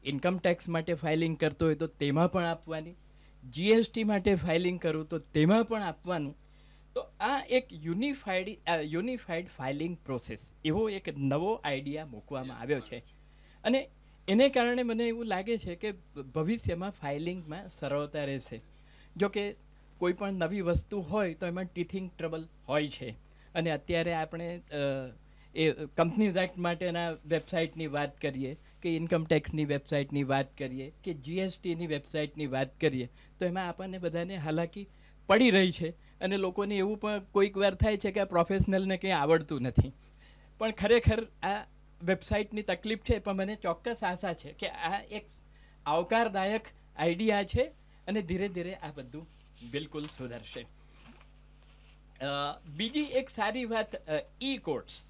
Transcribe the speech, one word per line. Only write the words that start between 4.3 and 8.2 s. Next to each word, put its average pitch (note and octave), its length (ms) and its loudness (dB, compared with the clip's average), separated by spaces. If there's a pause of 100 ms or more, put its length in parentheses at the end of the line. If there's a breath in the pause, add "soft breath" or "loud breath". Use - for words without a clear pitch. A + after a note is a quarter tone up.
filing F3 460 2
કરું D#3 280 0
તો E3 100 -4
તેમાં F#3 460 6
પણ A3 180 -2
આપવાનું. E3 540 -4 (580 soft breath)
તો - 60 -2 (200)
આ C4+ 280 0
એક B3+ 240 2
unified, F#3 960 -2